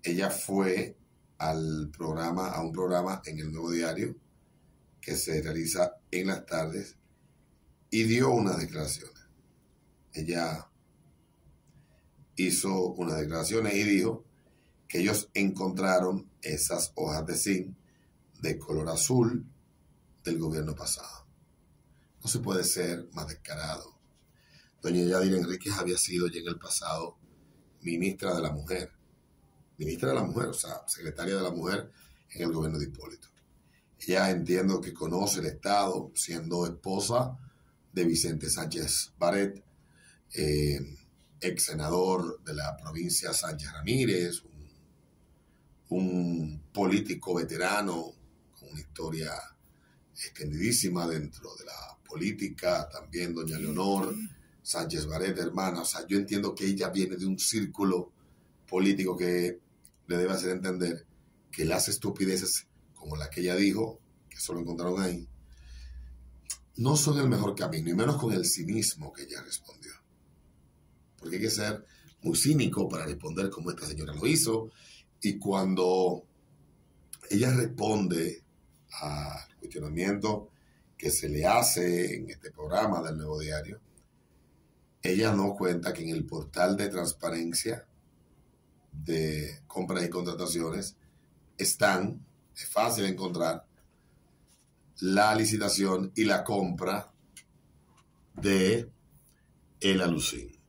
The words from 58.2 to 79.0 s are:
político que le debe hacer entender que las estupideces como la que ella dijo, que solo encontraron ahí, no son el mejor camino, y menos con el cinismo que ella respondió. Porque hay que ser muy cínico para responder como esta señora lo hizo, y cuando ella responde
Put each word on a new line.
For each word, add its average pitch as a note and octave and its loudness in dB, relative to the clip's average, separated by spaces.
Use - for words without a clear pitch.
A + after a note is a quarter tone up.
político F#2+ 4
que F2+ 2
le F2 0
debe F2+ 4
hacer F2+ 0
entender F2+ -2
que D#2+ -2
las - 2
estupideces F#2 0
como D2+ -10
la D2 -6
que F2+ -6
ella F2+ 2
dijo, G2+ 2
que - -20
solo F2 -4
encontraron F2 -2
ahí, F2 -2
no C3 4
son D3 4
el C3+ 4
mejor G2+ 4
camino, D#2+ -2
y E2+ 2
menos A#2 4
con A2+ 0
el F#2 2
cinismo F2+ 0
que - -14
ella - -12
respondió. - -12
Porque E2+ -6
hay G2+ -2
que A2 0
ser G#2+ -4
muy E3 2
cínico C3+ 4
para D#2+ -4
responder E2+ -4
como F2 -6
esta - -8
señora D2+ -6
lo D#2 -2
hizo, A2+ 2
y G2 0
cuando F#2 2
ella B2 6
responde G#2 2